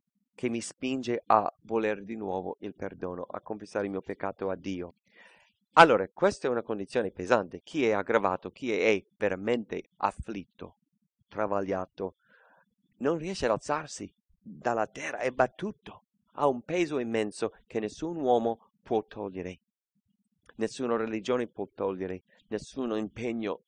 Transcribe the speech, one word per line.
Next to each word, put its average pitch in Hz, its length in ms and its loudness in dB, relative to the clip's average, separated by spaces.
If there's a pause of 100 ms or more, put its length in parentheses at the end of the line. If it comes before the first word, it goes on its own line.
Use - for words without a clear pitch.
(340)
che - 140 -2
mi 117 140 -4
spinge 127 640 -4
a 107 360 4
voler 107 400 0
di 107 140 -10
nuovo 92 440 -6
il 101 140 -10
perdono, 90 480 -8
a 90 180 -10
confessare 104 440 -6
il 98 60 -2
mio 98 100 -4
peccato 98 480 -6
a 95 60 -2
Dio. 90 400 -8 (800)
Allora, 120 340 10
questa - 380 0
è 135 40 2
una 117 120 0
condizione 104 480 -2
pesante. 92 520 2
Chi 139 240 0
è 110 60 4
aggravato, 98 580 2
chi 117 220 -4
è, 101 220 4
è 92 100 -2 (120)
veramente 101 840 -2
afflitto, - 800 -6 (520)
travagliato, 98 880 -2 (840)
non 147 180 2
riesce 165 300 -4
ad 117 60 6
alzarsi 147 600 -4 (280)
dalla 110 460 -2
terra, 143 320 -6
è 127 120 0
battuto, - 720 -2 (300)
ha 147 140 2
un 127 160 2
peso 156 360 0
immenso 113 560 0 (120)
che 113 140 -4
nessun 156 360 -4
uomo 120 520 2 (140)
può 113 240 0
togliere, 92 540 -8 (960)
nessuna 117 400 -2
religione 113 500 -2
può 98 260 -10
togliere, 95 500 -4 (260)
nessun 110 480 -4
impegno 110 720 -4